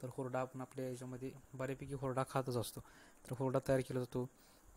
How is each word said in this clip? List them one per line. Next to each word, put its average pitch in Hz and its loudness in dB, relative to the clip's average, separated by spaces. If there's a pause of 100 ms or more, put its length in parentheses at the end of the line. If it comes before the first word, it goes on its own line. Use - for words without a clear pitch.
तर 127 -6
हुरडा 127 -2
आपण 131 -4
आपल्या 131 -4
याच्यामध्ये 127 -6 (220)
बऱ्यापैकी 135 -4
हुरडा 131 2
खातच 131 2
असतो, 113 0 (500)
तर 127 0
हुरडा 131 6
तयार 135 8
केला 127 0
जातो. 123 0 (480)